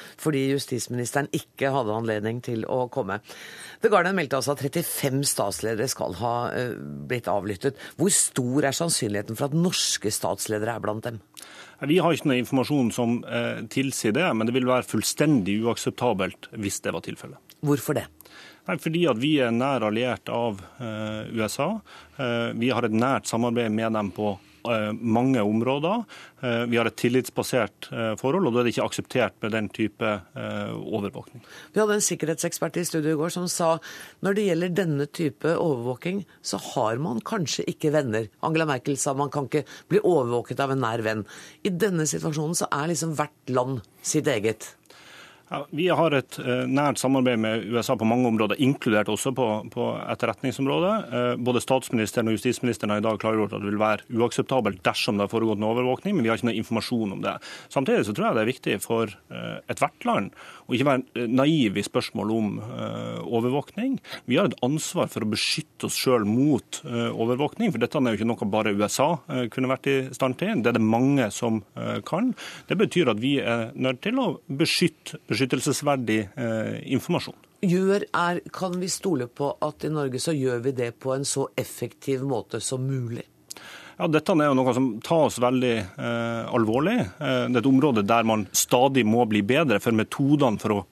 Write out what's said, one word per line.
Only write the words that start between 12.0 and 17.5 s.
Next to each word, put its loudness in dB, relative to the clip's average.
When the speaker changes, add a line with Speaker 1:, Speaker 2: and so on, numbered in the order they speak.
Speaker 2:
har 4
ikke 0
noe 4
informasjon 2
som, 0
eh, -4
tilsier 0
det, 2
men 0
det 0
vil 2
være 2
fullstendig 2
uakseptabelt -2
hvis -4
det -4
var -6
tilfellet. -14